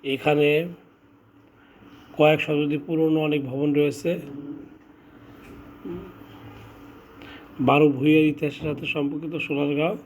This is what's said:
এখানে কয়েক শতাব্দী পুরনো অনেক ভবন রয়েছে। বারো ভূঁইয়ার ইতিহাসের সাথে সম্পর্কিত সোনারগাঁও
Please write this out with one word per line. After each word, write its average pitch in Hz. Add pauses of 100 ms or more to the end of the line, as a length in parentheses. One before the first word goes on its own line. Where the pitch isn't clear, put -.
এখানে 147 (1700)
কয়েক 151
শতাব্দী 147
পুরনো 160 (100)
অনেক 147 (100)
ভবন 143
রয়েছে। 147 (3500)
বারো 147 (100)
ভূঁইয়ার 151
ইতিহাসের 147
সাথে 139 (100)
সম্পর্কিত 151 (120)
সোনারগাঁও 147 (120)